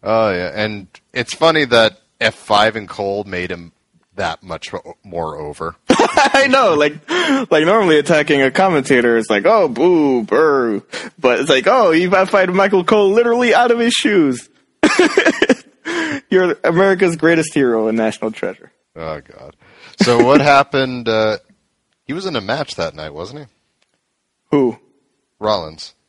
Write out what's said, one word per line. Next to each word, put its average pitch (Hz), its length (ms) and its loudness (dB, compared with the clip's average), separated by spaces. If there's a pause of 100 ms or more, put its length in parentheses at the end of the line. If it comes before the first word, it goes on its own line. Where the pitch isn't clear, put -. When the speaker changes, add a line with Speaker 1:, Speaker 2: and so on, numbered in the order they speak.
Speaker 1:
Oh 110 240 0
yeah, 90 240 -4
and 104 320 -6 (280)
it's 123 200 -8
funny 156 300 2
that 117 340 2 (220)
F 110 140 -2
five 107 420 0
and 104 100 -10
Cole 101 380 -6
made 90 260 -8
him 85 220 -12 (440)
that 87 260 -6
much 82 320 -14
o-, - 280 -14
more 82 360 -10
over. 78 440 -12
<laughs> - 60 -20
Speaker 2:
I 269 600 0
know, 254 260 2
like, 147 180 0 (580)
like, 156 140 2
normally 180 340 2
attacking 147 440 0
a 131 80 2
commentator 135 680 2
is 110 140 -2
like, 104 160 0
"Oh, 202 200 4
boo, 139 580 0
boo," 123 600 0 (340)
but 123 220 2
it's 139 80 -4
like, 135 180 2
"Oh, 214 260 4
you 180 180 2 (160)
fight 185 240 0
Michael 196 340 2
Cole 208 280 2
literally 233 420 2
out 240 160 4
of 233 80 2
his 240 160 0
shoes." 156 560 0 (320)
<laughs> - 1500 -2
You're 185 340 0
America's 180 520 0
greatest 160 380 0
hero 117 340 0
and 110 80 -2
national 110 360 -4
treasure. - 400 -12 (220)
Speaker 1:
Oh 80 280 -10
God! - 340 -20 (460)
So 120 200 4
what 139 180 6
<laughs> - 20 0
happened? 135 680 2
Uh, 110 300 0 (680)
he - 80 -12
was 190 140 -8
in 165 100 -6
a 113 60 -4
match 123 320 -6
that 80 200 -6
night, 76 200 -14
wasn't 104 260 -14
he? 135 60 -20 (1040)
Speaker 2:
Who? 127 280 0 (600)
Speaker 1:
Rollins. 90 560 -6 (140)